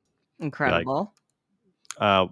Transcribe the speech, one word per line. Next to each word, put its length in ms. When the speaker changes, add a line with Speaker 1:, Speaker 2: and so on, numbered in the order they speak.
Speaker 1:
Incredible. 760
Speaker 2:
Like, 80
uh, 260